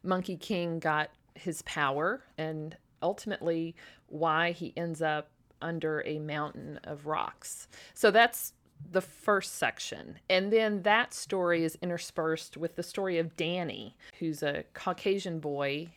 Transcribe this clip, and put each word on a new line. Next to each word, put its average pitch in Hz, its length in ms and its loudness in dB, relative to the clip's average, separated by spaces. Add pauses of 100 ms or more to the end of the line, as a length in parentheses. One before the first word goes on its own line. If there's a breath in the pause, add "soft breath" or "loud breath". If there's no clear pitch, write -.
Monkey 185 360 -2
King 175 420 -2
got 151 300 0 (260)
his - 280 -6
power 151 600 0 (140)
and 156 380 -6 (280)
ultimately 165 720 -2 (320 loud breath)
why 165 460 2
he 170 240 -6
ends 165 240 -4
up 151 280 0 (320)
under 160 440 -2
a 151 120 -2
mountain 151 680 -6
of 147 200 -10
rocks. - 640 -6 (260 loud breath)
So 214 180 6
that's 233 420 6 (380)
the 185 100 2
first - 560 0
section. - 600 -4 (120)
And 190 240 4
then 214 300 4
that 214 300 4
story 175 520 2
is 160 160 -2
interspersed 170 760 -2
with 165 220 -4
the 175 40 -4
story 190 380 0
of 165 160 -2
Danny, 170 600 -4 (220 loud breath)
who's 160 220 -4
a 151 220 -2 (100)
Caucasian 185 680 -2
boy 143 580 -2